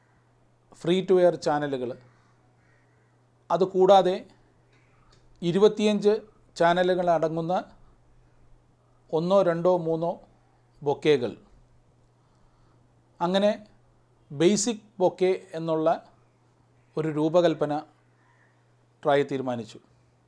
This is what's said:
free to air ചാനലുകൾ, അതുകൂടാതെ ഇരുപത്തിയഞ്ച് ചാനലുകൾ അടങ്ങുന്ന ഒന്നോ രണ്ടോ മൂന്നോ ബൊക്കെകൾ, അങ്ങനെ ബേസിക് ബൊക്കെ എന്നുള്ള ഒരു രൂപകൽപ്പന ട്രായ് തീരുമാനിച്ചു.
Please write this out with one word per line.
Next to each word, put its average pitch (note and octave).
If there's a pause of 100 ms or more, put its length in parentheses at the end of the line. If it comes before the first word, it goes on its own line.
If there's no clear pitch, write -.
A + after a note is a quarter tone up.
(800)
free F3+
to F#3+
air E3+ (100)
ചാനലുകൾ, C#3+ (1700)
അതുകൂടാതെ F#3 (1300)
ഇരുപത്തിയഞ്ച് G#3 (460)
ചാനലുകൾ F3
അടങ്ങുന്ന E3 (1700)
ഒന്നോ F#3 (100)
രണ്ടോ E3+ (120)
മൂന്നോ E3 (800)
ബൊക്കെകൾ, C#3 (1900)
അങ്ങനെ G3 (880)
ബേസിക് G#3 (180)
ബൊക്കെ F3+ (300)
എന്നുള്ള D#3+ (1080)
ഒരു D#3+
രൂപകൽപ്പന D#3 (1300)
ട്രായ് C#3+
തീരുമാനിച്ചു. B2+ (460)